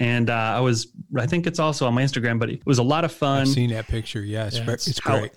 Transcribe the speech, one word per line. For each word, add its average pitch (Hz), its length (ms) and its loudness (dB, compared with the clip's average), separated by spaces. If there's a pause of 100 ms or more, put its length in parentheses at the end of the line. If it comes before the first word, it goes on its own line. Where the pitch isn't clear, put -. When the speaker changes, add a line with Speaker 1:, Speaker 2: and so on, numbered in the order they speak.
Speaker 1:
And, 120 300 2
uh, - 20 2
I 113 280 0
was, 120 260 0 (320)
I 120 80 0
think 170 200 0
it's 165 120 -2
also 151 280 0
on 117 60 2
my 123 100 2
Instagram, 120 360 0
but 113 100 0
it - 160 -8
was 139 140 4
a 123 40 4
lot 151 220 2
of 156 80 -2
fun. 139 300 2
Speaker 2:
I've 135 60 2
seen 127 220 2
that 110 180 -4
picture. 113 360 -4
Yeah, 107 220 -4
it's 120 100 -6
Speaker 3:
Yeah, 117 80 -4
Speaker 2:
ver-, 117 80 -2
Speaker 3:
it's - 160 -4
Speaker 2:
it's 135 160 -4
Speaker 1:
How 135 140 2
Speaker 2:
great. 107 180 -6